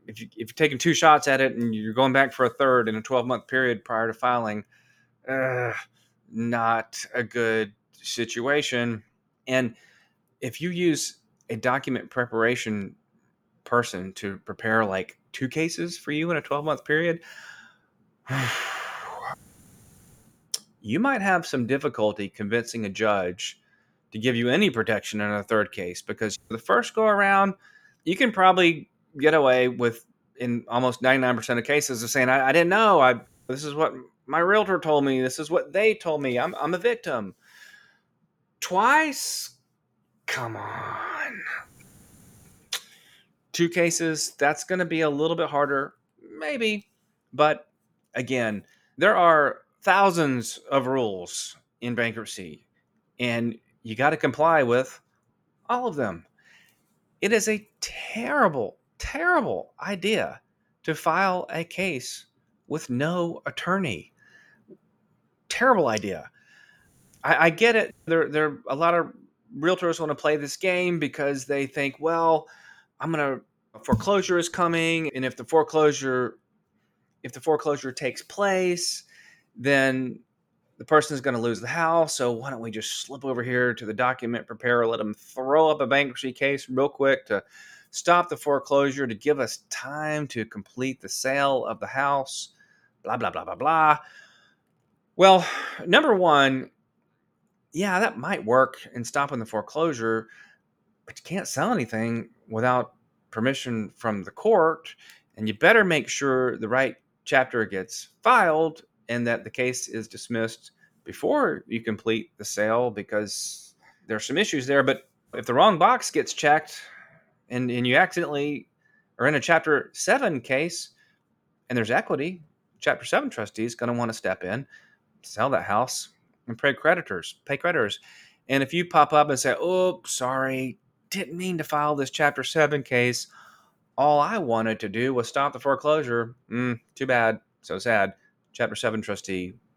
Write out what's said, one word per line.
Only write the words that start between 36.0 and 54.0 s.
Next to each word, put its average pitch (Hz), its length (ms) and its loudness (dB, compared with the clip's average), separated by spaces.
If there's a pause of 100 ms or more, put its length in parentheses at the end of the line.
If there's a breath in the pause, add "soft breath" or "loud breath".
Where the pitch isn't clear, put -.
me. 123 160 -2
I'm, 156 160 -2
I'm 151 180 -4
a 180 60 -2
victim." 170 560 -4 (1300 soft breath)
Twice? 269 920 0 (760)
Come 113 300 -6
on. - 840 -8 (2000 loud breath)
Two 170 160 2
cases, 165 680 -2
that's 147 260 2
gonna 185 200 -2
be 165 180 -2
a 156 80 2
little 156 260 0
bit 160 120 -2
harder, 143 460 -2 (440)
maybe. 226 500 -4 (440)
But 147 360 2 (460)
again, 117 500 -2 (320 soft breath)
there 190 200 4
are 160 440 6 (220)
thousands 170 760 2 (120)
of 135 160 2
rules 107 720 -4 (240)
in 120 140 -6
bankruptcy, 107 720 -6 (520)
and 117 400 -2 (260)
you 110 100 -10
gotta 143 220 2